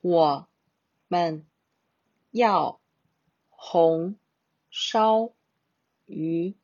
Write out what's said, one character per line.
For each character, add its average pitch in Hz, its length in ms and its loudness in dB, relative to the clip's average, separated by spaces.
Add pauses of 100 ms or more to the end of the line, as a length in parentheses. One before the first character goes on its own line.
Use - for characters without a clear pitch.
我 160 480 2 (600)
们 165 380 -4 (840)
要 202 500 0 (680)
红 165 680 0 (540)
烧 220 640 0 (720)
鱼 165 580 -6